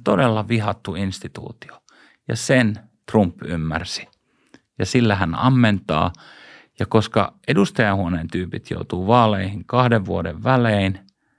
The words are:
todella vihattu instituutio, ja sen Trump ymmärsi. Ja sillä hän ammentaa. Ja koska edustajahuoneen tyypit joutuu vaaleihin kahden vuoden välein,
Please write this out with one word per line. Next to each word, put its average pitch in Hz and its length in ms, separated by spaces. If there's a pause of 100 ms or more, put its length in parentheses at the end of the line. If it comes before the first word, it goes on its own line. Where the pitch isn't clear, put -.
todella 117 440
vihattu 104 480
instituutio, - 880 (460)
ja 117 80
sen 120 440 (320)
Trump 98 320
ymmärsi. 80 640 (720)
Ja 110 60
sillä 113 300
hän 85 200
ammentaa. 101 800 (640)
Ja 87 60
koska - 480 (140)
edustajahuoneen 98 800
tyypit 90 420
joutuu 90 380
vaaleihin 104 580
kahden 120 400
vuoden 87 380
välein, 110 560 (400)